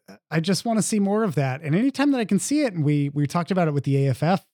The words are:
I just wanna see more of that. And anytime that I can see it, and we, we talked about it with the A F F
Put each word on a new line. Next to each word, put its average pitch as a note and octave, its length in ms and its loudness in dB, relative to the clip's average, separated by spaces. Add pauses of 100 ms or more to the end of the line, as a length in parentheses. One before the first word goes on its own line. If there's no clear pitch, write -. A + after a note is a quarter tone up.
(300)
I D3+ 80 -2
just F3 260 0
wanna A3 180 0
see G#3+ 180 0
more G3+ 240 0
of F3+ 100 -2
that. C3+ 280 -2
And D3+ 120 0
anytime C4+ 380 2
that C4+ 80 0
I A3+ 40 -2
can G3 140 0
see D4+ 240 0
it, A#3+ 100 -2
and E3 120 -2
we, D3 240 2
we D3 180 -2
talked E3+ 240 -4
about F3+ 160 0
it D#3 80 0
with C#3+ 80 0
the C#3 240 2
A C3+ 40 2
F - 120 -2
F F3+ 320 0